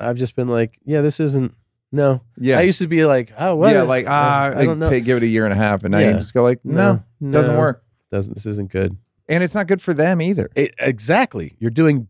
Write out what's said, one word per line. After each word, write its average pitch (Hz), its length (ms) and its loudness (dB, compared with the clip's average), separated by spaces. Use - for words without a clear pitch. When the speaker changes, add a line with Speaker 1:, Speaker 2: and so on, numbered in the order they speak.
Speaker 1:
I've 120 160 -4
just 123 180 -6
been 123 140 -4
like, 117 360 -2
"Yeah, 147 180 -2
this 147 180 -2
isn't, 139 340 -2
no." 135 280 0
Speaker 2:
Yeah. 127 220 2
Speaker 1:
I 170 40 6
used 180 180 2
to 175 80 -4
be 160 160 2
like, 131 340 0
"Oh, 175 160 -2
what? 180 180 4
Speaker 2:
Yeah, 202 100 4
like, 127 240 0
Speaker 1:
Uh, 135 40 -6
Speaker 2:
"Ah, 143 360 2
Speaker 1:
I 139 180 0
don't 156 180 -2
Speaker 2:
I 160 40 0
Speaker 1:
know." 156 40 2
Speaker 2:
take, 123 140 0
give 123 140 2
it 117 40 0
a 117 60 2
year 110 160 2
and 104 80 0
a 95 40 0
half," 104 280 0
and 95 80 -2
now 101 60 2
you 104 80 4
Speaker 1:
Yeah. 104 120 4
Speaker 2:
just - 160 -8
go 123 80 2
like, 123 220 0
"No, 185 380 0
Speaker 1:
No, 143 100 -6
Speaker 2:
doesn't 127 240 2
Speaker 1:
no. 120 60 2
Speaker 2:
work." 147 240 -2
Speaker 1:
Doesn't, 101 240 -4
this 101 120 -12
isn't 104 240 -8
good. 95 260 -4
Speaker 2:
And 165 160 0
it's 175 100 -6
not 202 140 -4
good 190 120 0
for 175 140 -4
them 165 260 0
either. 170 360 -2
Speaker 1:
It, 143 220 0
exactly. 123 800 -2
You're 113 100 -2
doing 139 400 2